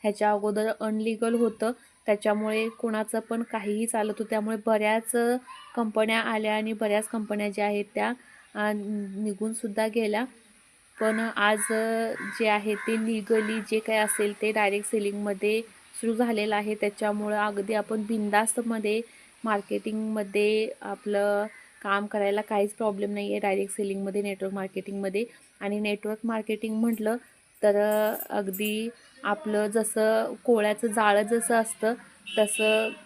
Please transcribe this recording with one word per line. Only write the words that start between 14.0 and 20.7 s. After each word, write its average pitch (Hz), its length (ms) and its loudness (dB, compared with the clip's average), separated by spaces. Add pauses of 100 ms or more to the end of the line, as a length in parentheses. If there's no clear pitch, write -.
ते 214 100 0
डायरेक्ट 208 380 0
सेलिंगमध्ये 208 920 -2 (100)
सुरू 226 200 -2
झालेलं 214 420 0
आहे. 214 180 -2
त्याच्यामुळं 208 640 -2
अगदी 208 380 -2
आपण 214 280 -2
बिंदास्तमध्ये 214 1000 0 (440)
मार्केटिंगमध्ये 214 1200 0 (140)